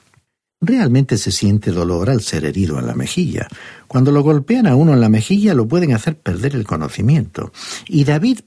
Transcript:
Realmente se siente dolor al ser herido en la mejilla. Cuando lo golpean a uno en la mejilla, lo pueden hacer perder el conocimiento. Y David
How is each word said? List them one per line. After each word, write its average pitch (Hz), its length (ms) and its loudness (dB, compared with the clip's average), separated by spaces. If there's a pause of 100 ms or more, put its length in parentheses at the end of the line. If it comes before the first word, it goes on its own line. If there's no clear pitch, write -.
(600)
Realmente 139 560 2
se - 140 -4
siente 104 400 0
dolor 87 400 -2
al 135 100 0
ser 78 240 -6
herido 76 320 -2
en 62 80 -6
la 58 80 -6
mejilla. - 540 -4 (400)
Cuando 131 240 2
lo 147 100 4
golpean 156 460 2
a 127 80 4
uno 156 180 4
en 123 80 4
la 110 80 4
mejilla, 190 460 2
lo 113 120 0
pueden 165 240 0
hacer 131 280 -2
perder 104 360 -4
el 117 120 -4
conocimiento. 98 840 -2 (360)
Y 147 160 2
David 151 440 0